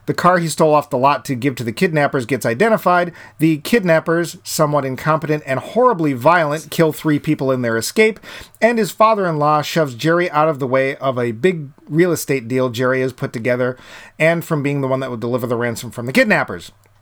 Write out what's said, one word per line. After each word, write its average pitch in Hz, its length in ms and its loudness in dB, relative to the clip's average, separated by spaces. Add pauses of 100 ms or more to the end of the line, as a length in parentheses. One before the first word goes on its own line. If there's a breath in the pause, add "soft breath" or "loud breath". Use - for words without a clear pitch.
The 151 80 -2
car 180 240 2
he 170 100 -2
stole 151 260 2
off 147 160 0
the 131 80 -2
lot 135 280 2
to 135 100 -4
give 127 180 -2
to 120 80 -8
the 117 80 -4
kidnappers 143 560 0
gets 123 180 -2
identified. 175 680 2 (260 loud breath)
The 160 200 2
kidnappers, 165 840 0
somewhat 147 440 0
incompetent 151 600 -2
and 131 140 -2
horribly 185 540 0
violent, 151 580 2
kill 160 200 2
three 147 280 0
people 143 320 0
in 127 100 0
their 113 140 0
escape. 220 420 0 (420 loud breath)
And 233 160 2
his 208 140 0
father-in-law 156 720 2
shoves 143 320 -2
Jerry 165 380 2
out 151 160 2
of 147 100 0
the 131 80 -4
way 135 300 0
of 131 200 -2
a 123 140 -2
big 147 380 -2 (200)
real 170 220 2
estate 135 380 -2
deal 127 220 0
Jerry 127 320 0
has 131 100 -4
put 131 200 -8
together, 123 440 -2 (420 loud breath)
and 165 260 0
from 147 200 -2
being 143 160 -2
the 135 80 -2
one 131 100 0
that 131 140 -6
would 117 80 -8
deliver 120 260 -4
the 117 100 -2
ransom 120 360 -6
from 120 140 -10
the 123 60 -6
kidnappers. 156 600 0 (300)